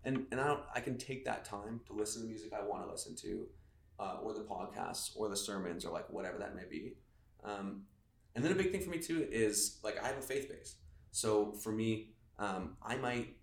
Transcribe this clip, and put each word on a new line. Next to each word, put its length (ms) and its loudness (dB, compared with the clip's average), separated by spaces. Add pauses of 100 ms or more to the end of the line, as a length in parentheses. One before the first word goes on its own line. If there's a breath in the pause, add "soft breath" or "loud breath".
and, 260 2
and 100 2
I 60 4
don't, 160 4 (120)
I 60 2
can 180 -2
take 260 -6
that 200 0
time 420 -4
to 80 -12
listen 280 0
to 40 -4
the 40 -4
music 220 -8
I 100 -2
wanna 280 -2
listen 260 -6
to, 320 -4 (500 soft breath)
uh, 240 -2
or 120 -2
the 100 -4
podcasts 720 -2
or 120 2
the 80 0
sermons 480 0
or, 80 -2
like, 180 -2
whatever 280 -2
that 160 -4
may 140 -6
be. 280 -6 (460 soft breath)
Um, 440 -4 (480)
and 100 2
then 80 6
a 20 6
big 180 4
thing 80 2
for 100 -2
me 80 0
too 320 2
is, 520 4
like, 200 0
I 60 2
have 100 2
a 40 -6
faith 260 0
base. 280 -12 (340 soft breath)
So 420 6
for 200 -2
me, 420 2 (240)
um, 440 0
I 140 -2
might 460 0